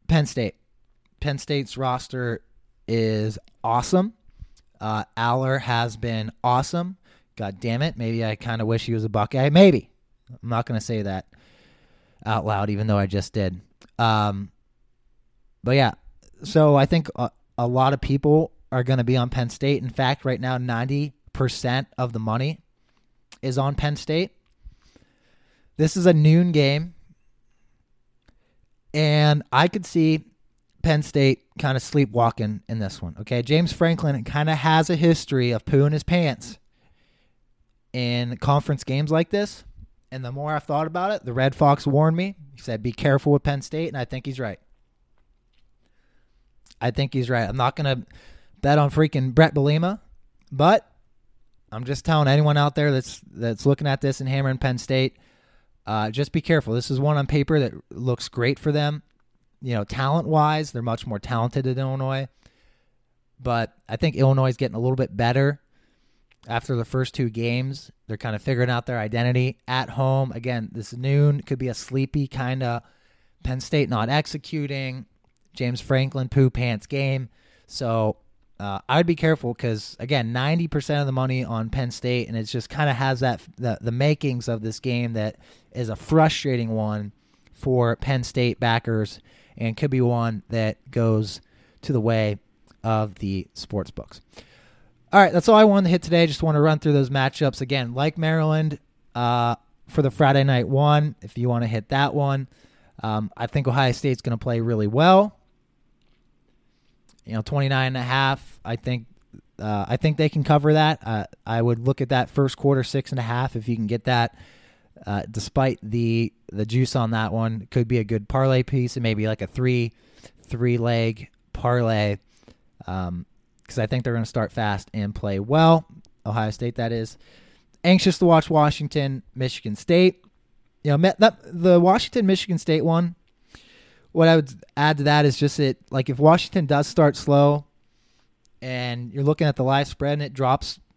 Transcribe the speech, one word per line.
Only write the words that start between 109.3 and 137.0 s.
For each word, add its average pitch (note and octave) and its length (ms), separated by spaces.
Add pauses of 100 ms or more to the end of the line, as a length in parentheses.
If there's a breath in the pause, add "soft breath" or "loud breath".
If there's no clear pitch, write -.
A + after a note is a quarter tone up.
uh, G#2 280
I B2 100
think D#3 200
they D3+ 120
can D3 140
cover D3+ 300
that. D#3 320
Uh, A2 200 (200)
I A2+ 160
would A#2 240
look C3+ 160
at B2 80
that B2+ 200
first C#3 280
quarter, C#3 260
six - 280
and C3 80
a A#2+ 40
half, A#2+ 320
if A2+ 120
you A#2+ 80
can A2 120
get A2+ 180
that. A#2+ 300 (720 soft breath)
Uh, G2+ 240
despite B2+ 520
the, A2+ 520 (180)
the G#2 140
juice A#2+ 300
on A#2 160
that A2 200
one, A2+ 300
it - 100
could A#2+ 160
be A#2 120
a A2 40
good G#2 240
parlay C3 360
piece B2 340
and A#2+ 60
maybe, G#2+ 240
like, A2 140
a F#2+ 60
three, B2 460 (480 soft breath)
three A#2+ 360
leg A#2 520 (240)
parlay. A2+ 640 (680 soft breath)
Um, F2+ 400 (400)
'cause - 140
I A2 60
think B2 180
they're A#2+ 100
gonna A#2 120
start A2 260
fast G#2 420
and G#2 220
play G2 240
well. D#3+ 460 (400)
Ohio A2 240
State, A#2+ 260
that A#2 160
is. A2+ 260 (640 soft breath)
Anxious F#3 340
to F3+ 80
watch D#3+ 240
Washington, D3 760 (120)
Michigan B2 400
State. F3+ 500 (580)
You D3 80
know, C#3+ 60
me-, F3+ 220
that, A3 260
the F3 340
Washington, G3 460
Michigan F#3 320
State D#3 260
one, E3+ 320 (960 soft breath)
what E3 160
I E3 80
would D3 140 (260)
add D3 220
to C#3+ 60
that D3 200
is C#3 140
just C#3+ 200
that, C#3 200 (140)
like, C3 180
if B2+ 100
Washington E3 460
does C#3+ 220
start D3 280